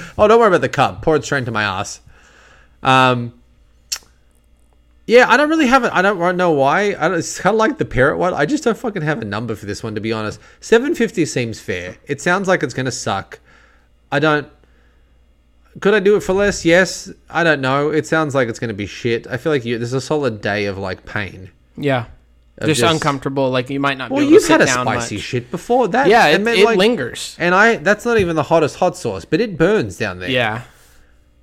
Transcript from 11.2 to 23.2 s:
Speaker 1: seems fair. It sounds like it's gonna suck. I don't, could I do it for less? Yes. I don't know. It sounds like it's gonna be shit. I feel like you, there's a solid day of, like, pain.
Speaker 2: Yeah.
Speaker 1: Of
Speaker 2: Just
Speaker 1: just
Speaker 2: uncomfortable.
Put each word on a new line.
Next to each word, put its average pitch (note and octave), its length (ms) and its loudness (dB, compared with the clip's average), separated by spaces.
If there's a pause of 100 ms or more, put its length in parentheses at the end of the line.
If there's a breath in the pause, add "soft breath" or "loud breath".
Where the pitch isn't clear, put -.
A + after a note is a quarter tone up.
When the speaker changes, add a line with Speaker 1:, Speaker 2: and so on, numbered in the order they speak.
Speaker 1:
seems A#2+ 340 -4
fair. F2+ 380 -8 (100)
It C#3 140 -8
sounds F3+ 260 0
like F3+ 160 2
it's C3 100 -4
gonna C3 180 -4
suck. - 480 -6 (720 soft breath)
I C#3 80 0
don't, D3 280 0 (1300)
could G3+ 140 2
I G#3+ 60 4
do G3+ 160 4
it F#3 60 2
for F#3+ 120 -2
less? G3+ 320 0
Yes. E3+ 460 2 (180)
I D#3+ 140 -2
don't D3+ 180 2
know. C#3 300 0
It D3+ 160 -2
sounds D#3 260 0
like C3 160 0
it's A2 80 -8
gonna A2+ 160 -6
be G2+ 140 -6
shit. A#2 400 -4
I B2 100 -6
feel D#3+ 140 -2
like C#3+ 120 0
you, A#2 140 -4
there's A#2+ 160 -6
a C3 80 -2
solid B2+ 400 -2
day G#2 240 -2
of, G2 140 -4
like, F#2+ 260 -8
pain. F#2+ 460 -10 (260)
Speaker 2:
Yeah. C3 280 -2 (520)
Speaker 1:
Of - 120 -2
Speaker 2:
Just C#3 120 0
Speaker 1:
just E3 120 4
Speaker 2:
uncomfortable. C#3 580 -2